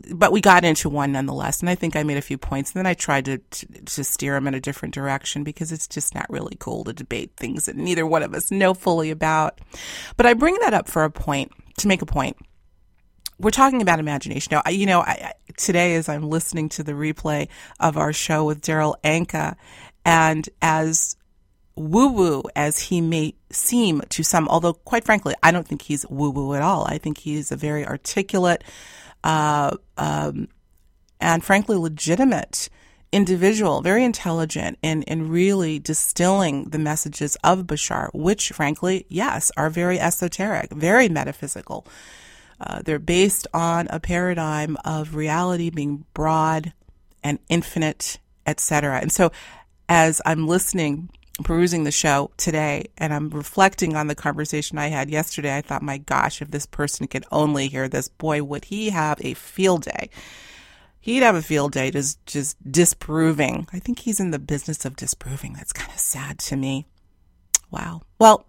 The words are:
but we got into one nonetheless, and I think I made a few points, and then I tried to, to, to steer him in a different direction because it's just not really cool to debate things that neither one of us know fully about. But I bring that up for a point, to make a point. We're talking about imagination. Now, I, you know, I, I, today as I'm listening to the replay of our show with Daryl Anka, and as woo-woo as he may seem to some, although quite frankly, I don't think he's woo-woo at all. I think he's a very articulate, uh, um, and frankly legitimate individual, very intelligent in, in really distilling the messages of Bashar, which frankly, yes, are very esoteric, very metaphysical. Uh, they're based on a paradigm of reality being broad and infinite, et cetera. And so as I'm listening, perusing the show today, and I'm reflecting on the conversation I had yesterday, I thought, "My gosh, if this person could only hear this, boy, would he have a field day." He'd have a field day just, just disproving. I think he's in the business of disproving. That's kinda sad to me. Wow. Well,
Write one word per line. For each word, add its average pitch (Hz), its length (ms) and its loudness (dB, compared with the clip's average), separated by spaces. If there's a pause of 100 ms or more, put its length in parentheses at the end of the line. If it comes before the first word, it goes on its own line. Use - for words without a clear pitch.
(120)
but 180 200 4
we 208 80 4
got 180 240 8
into 160 240 2
one 143 240 0
nonetheless, 139 480 -4
and 175 100 0
I 180 60 0
think 170 180 -4
I 151 80 0
made 147 140 0
a 139 60 -2
few 135 160 -8
points, - 340 -6
and 185 80 -4
then 185 60 -2
I 180 80 0
tried 139 320 -2
to, 135 120 -4
to, - 280 -16
to - 360 -10
steer 139 320 -4
him 139 140 -2
in 135 60 -2
a 131 60 -6
different 139 340 -8
direction 139 500 -6
because 156 260 -8
it's 160 160 -8
just - 280 -6
not - 160 -8
really - 280 -8
cool - 260 -8
to 113 80 -8
debate - 440 -10
things - 300 -6
that - 100 -10
neither 165 300 0
one 160 180 2
of - 100 -6
us - 160 -4
know 190 240 4
fully 165 360 0
about. 156 500 0 (560)
But 233 100 6
I 240 80 8
bring 311 280 4
that 254 120 2
up 180 140 0
for 156 160 2
a 160 60 0
point, 139 420 -4 (260)
to 202 100 0
make 190 140 2
a 156 40 -2
point. 135 300 -2 (1040)
We're 202 120 2
talking 262 320 4
about 170 160 4
imagination. 147 540 -4
Now, 151 120 2
I, 160 60 0
you 196 160 2
know, 180 140 6
I, - 100 0
I, - 220 -6 (240)
today 175 400 2
as 160 120 -2
I'm 151 220 -6
listening 160 400 -2
to - 120 -4
the 147 100 2
replay 151 560 -4 (320)
of 156 160 2
our 151 160 0
show 156 320 0
with 151 160 -2
Daryl 156 420 0
Anka, 156 540 0 (480)
and 160 440 4 (140)
as 160 540 0 (600)
woo-woo 175 680 2 (100)
as 147 240 0
he 175 220 0
may 160 340 0 (160)
seem 202 600 2
to - 120 -2
some, 160 260 2
although 170 260 2
quite - 300 -2
frankly, - 380 2
I 160 80 8
don't 175 160 0
think 147 160 -8
he's 143 260 -6
woo-woo 139 460 -2
at 139 80 0
all. 180 240 2
I - 120 -4
think 151 200 -6
he's 151 320 -6
a 135 60 -4
very 151 280 -4
articulate, 180 800 0 (600)
uh, 151 520 2 (200)
um, 147 520 -4 (720)
and 165 220 2
frankly 202 340 2
legitimate 175 920 0 (460)
individual, 185 640 4
very 208 220 4
intelligent 165 800 -2
in, 156 220 0
in 160 240 -4
really 175 500 2
distilling 170 920 0
the 151 80 -4
messages 151 640 -4
of 185 160 4
Bashar, 151 520 -4
which 185 380 0
frankly, 170 580 -2
yes, 180 480 -2
are 151 140 0
very 175 300 0
esoteric, 180 720 -2
very 190 360 4
metaphysical. 143 800 -6 (760)
Uh, - 240 -10
they're 151 140 -2
based 180 560 2
on 170 360 0
a 165 100 -6
paradigm 160 840 -2
of 156 300 -4
reality 170 560 -2
being 147 420 -6
broad 160 600 0 (500)
and 147 160 -2 (100)
infinite, 160 720 -2 (280)
et 151 120 -2
cetera. 147 400 0
And - 140 -2
so - 180 4 (580)
as 160 380 6
I'm 160 220 2
listening, 165 600 0 (360)
perusing 170 400 2
the 147 80 0
show 143 440 2
today, 151 500 -2 (120)
and 151 160 -2
I'm 151 160 -4
reflecting 165 640 2
on 151 140 -2
the 147 80 -4
conversation 151 600 -4
I 147 120 -4
had 139 200 -4
yesterday, 147 480 -2
I 143 40 -2
thought, 143 220 -6
"My 139 160 -6
gosh, - 440 0
if 147 80 -12
this 147 160 -6
person 147 400 -6
could - 240 -8
only 147 380 0
hear 135 200 -4
this, 131 200 -4
boy, 151 340 -4
would 143 220 -10
he 214 260 -4
have 151 300 -2
a 131 140 -8
field 185 480 0
day." - 280 -8 (920)
He'd 247 180 2
have 226 120 8
a 160 80 0
field 147 300 0
day 135 180 0
just, 143 340 -4
just 143 320 -6 (160)
disproving. 160 1000 2
I 185 40 -8
think 240 200 -6
he's 208 220 -4
in 185 100 0
the 147 80 -2
business 147 480 -6
of 131 100 -8
disproving. 135 560 -8
That's - 220 -10
kinda - 240 -10
sad 143 400 -6
to - 180 -6
me. 135 300 -4 (840)
Wow. 165 300 -10 (180)
Well, 220 300 8